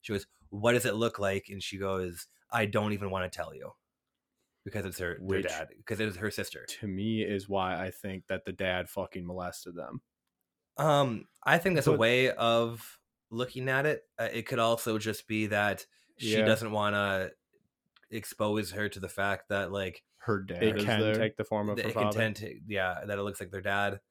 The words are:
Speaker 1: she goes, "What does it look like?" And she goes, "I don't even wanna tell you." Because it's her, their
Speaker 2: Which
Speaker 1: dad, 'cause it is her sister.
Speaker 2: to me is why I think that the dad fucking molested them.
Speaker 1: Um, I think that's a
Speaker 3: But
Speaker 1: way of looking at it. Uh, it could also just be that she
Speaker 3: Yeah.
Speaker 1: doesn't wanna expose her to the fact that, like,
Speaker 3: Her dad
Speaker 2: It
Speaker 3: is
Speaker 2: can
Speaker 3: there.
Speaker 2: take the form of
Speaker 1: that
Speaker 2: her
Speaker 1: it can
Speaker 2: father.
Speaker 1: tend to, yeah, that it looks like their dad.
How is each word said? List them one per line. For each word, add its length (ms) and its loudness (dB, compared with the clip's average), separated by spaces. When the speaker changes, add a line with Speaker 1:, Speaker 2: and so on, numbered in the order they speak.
Speaker 1:
she 100 -4
goes, 140 -2
"What 220 4
does 140 4
it 80 2
look 240 0
like?" 320 0
And 120 -10
she 160 -8
goes, 500 -4
"I 160 2
don't 260 0
even 180 -4
wanna 200 -2
tell 240 -8
you." 180 -14
Because 220 -4
it's 120 -8
her, 280 -4
their 140 2
Speaker 2:
Which 80 -2
Speaker 1:
dad, 260 -6
'cause 140 -4
it 80 0
is 80 -6
her 140 -4
sister. 360 -8
Speaker 2:
to 220 -10
me 340 0
is 260 -2
why 320 0
I 100 -4
think 380 -10
that 160 -4
the 80 -8
dad 360 0
fucking 380 -6
molested 480 -8
them. 280 -10
Speaker 1:
Um, 520 2
I 160 6
think 180 2
that's 100 4
a 60 6
Speaker 3:
But 60 4
Speaker 1:
way 320 6
of 720 0
looking 380 -4
at 180 2
it. 220 -2
Uh, 140 0
it 140 -2
could 120 0
also 400 4
just 280 -4
be 220 2
that 380 2
she 220 0
Speaker 3:
Yeah. 60 6
Speaker 1:
doesn't 260 4
wanna 640 0
expose 640 -2
her 160 -2
to 120 -8
the 80 -6
fact 420 -2
that, 220 -2
like, 320 -4
Speaker 3:
Her 220 0
dad 220 -4
Speaker 2:
It 140 4
Speaker 3:
is 80 0
Speaker 2:
can 160 4
Speaker 3:
there. 140 4
Speaker 2:
take 220 0
the 80 -4
form 240 0
of 100 -2
Speaker 1:
that 80 -2
Speaker 2:
her 40 0
Speaker 1:
it 60 -2
can 80 2
Speaker 2:
father. 160 0
Speaker 1:
tend 160 0
to, 300 -10
yeah, 380 -2
that 140 -4
it 40 -2
looks 180 -6
like 100 -10
their 100 -8
dad. 400 0